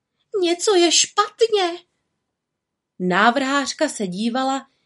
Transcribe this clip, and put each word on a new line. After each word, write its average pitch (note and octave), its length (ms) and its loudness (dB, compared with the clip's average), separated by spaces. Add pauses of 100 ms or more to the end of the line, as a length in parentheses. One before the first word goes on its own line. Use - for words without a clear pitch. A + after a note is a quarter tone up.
(420)
„Něco F4 320 0
je E4+ 180 4
špatně.“ G4+ 920 0 (1120)
Návrhářka C4 920 0
se G#3+ 180 -8
dívala, C4 640 -4 (160)